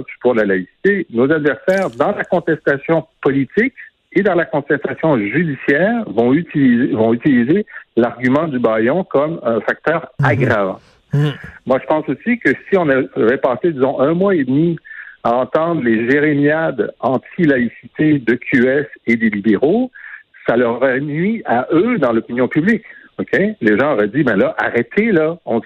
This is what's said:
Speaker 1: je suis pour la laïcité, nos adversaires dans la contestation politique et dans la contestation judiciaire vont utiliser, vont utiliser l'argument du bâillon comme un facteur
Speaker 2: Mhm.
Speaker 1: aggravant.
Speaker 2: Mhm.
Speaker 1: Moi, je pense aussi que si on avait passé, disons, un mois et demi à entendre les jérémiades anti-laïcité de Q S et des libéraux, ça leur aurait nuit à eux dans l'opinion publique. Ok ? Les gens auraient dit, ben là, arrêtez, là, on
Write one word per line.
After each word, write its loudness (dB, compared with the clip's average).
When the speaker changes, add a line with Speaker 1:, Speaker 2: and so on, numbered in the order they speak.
Speaker 1:
je -20
suis -20
pour 0
la 2
laïcité, -2
nos 2
adversaires 0
dans -2
la -4
contestation -2
politique 0
et 2
dans 2
la 0
contestation -2
judiciaire 0
vont 2
utiliser, 2
vont 2
utiliser 2
l'argument 0
du -4
bâillon 0
comme -2
un 0
facteur -4
Speaker 2:
Mhm. 2
Speaker 1:
aggravant. 0
Speaker 2:
Mhm. 0
Speaker 1:
Moi, 0
je -18
pense -2
aussi -2
que -2
si 2
on 2
avait 0
passé, 0
disons, -2
un 2
mois 0
et 0
demi 0
à 0
entendre -2
les 0
jérémiades 0
anti-laïcité 0
de 0
Q 0
S 0
et 2
des 0
libéraux, 2
ça 2
leur 2
aurait 0
nuit -2
à 0
eux 2
dans 0
l'opinion -2
publique. 0
Ok ? -6
Les 2
gens 2
auraient 0
dit, 0
ben 2
là, 2
arrêtez, 0
là, 0
on -2